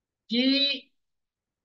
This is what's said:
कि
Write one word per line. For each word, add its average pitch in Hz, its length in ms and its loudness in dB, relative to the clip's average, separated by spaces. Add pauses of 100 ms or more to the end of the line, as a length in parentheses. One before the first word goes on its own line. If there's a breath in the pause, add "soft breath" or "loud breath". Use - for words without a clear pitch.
(300)
कि 269 600 0 (720)